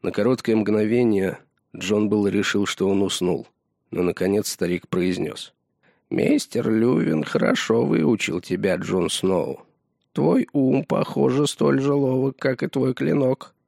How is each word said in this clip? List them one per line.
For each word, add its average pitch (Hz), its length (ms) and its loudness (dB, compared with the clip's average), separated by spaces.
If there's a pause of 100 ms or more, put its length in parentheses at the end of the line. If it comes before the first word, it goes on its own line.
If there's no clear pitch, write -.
На - 80 -4
короткое 110 460 0
мгновение 107 800 2 (380)
Джон 104 320 0
было 104 180 2
решил, 101 400 0
что - 220 -2
он 98 140 2
уснул, 90 440 -2 (460)
но, 87 100 -2
наконец, 95 460 0
старик 87 400 -4
произнёс: - 680 -4 (560)
«Мейстер - 580 0
Лювин 120 540 2
хорошо - 640 0
выучил 110 560 0
тебя, 95 340 -2
Джон 90 360 -2
Сноу. - 520 -2 (500)
Твой 165 400 2
ум, 135 320 2
похоже, 139 600 0
столь 139 340 0
же 143 140 0
ловок, 135 420 0
как 131 280 -4
и - 20 -4
твой 131 280 -2
клинок». 143 600 -2 (140)